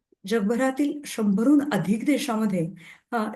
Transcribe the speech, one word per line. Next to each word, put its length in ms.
जगभरातील 800
शंभरहून 640
अधिक 320
देशामध्ये 640
हा 240